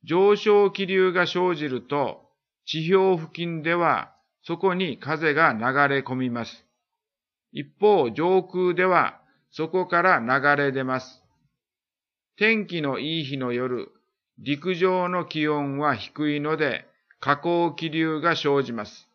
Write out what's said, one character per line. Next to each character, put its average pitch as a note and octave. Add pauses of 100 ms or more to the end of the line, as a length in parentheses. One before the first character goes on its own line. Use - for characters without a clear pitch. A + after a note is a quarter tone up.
上 F#3+
昇 G#3
気 G3
流 F#3
が F3
生 F3+
じ D3+
る B2+
と、 C#3 (380)
地 D#3+
表 F#3+
付 D#3
近 E3
で E3
は D#3 (300)
そ E3+
こ F#3
に F3
風 D3+
が D3+
流 A2 (280)
れ C#3
込 C3
み B2+
ま A#2+
す。 - (880)
一 C#3 (140)
方、 F#3+
上 F3
空 F3+
で F3+
は E3+ (320)
そ D#3+
こ F3+
か F3
ら F3+
流 C#3
れ C#3
出 C3+
ま C3
す。 - (1120)
天 G#3+
気 E3+
の C3
い D#3+
い D3
日 C3+
の B2+
夜、 B2 (460)
陸 D3
上 F3+
の F3+
気 D#3
温 C#3+
は D3
低 D3
い D3
の D#3
で、 C#3+ (340)
下 C#3+
降 E3+
気 D#3+
流 D#3+
が E3
生 C#3
じ A#2+
ま G#2+
す。 -